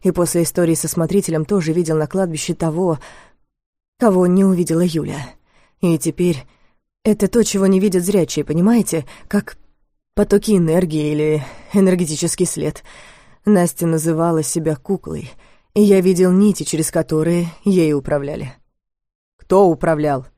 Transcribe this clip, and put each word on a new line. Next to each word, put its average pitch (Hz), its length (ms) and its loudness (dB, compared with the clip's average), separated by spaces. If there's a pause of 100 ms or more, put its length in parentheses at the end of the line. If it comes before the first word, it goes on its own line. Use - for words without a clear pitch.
И 185 100 -2
после 170 320 0
истории 165 320 0
со 156 120 -6
смотрителем 165 580 -2
тоже 160 280 -2
видел 160 240 -2
на 156 80 -2
кладбище 175 480 -4
того, 165 460 -2 (960)
кого 185 300 2
не 185 160 4
увидела 175 400 2
Юля. 151 500 -4 (460)
И 170 180 2
теперь 160 480 -2 (580)
это 208 240 0
то, 233 160 2
чего 196 220 0
не 190 140 4
видят 185 240 0
зрячие, 175 420 0
понимаете? 170 600 0 (220)
Как - 300 -4 (560)
потоки 208 420 0
энергии 156 560 0
или 151 320 -2 (300)
энергетический 180 720 0
след. - 380 -6 (640)
Настя 175 420 2
называла 160 560 0
себя 156 320 -4
куклой, - 560 -8 (420)
и 208 80 2
я 196 180 6
видел 185 320 2
нити, 190 320 2
через 160 280 -4
которые 165 560 -2 (160)
ею 165 340 2
управляли». 139 560 -6 (840)
«Кто 190 300 4
управлял?» 151 580 -2 (120)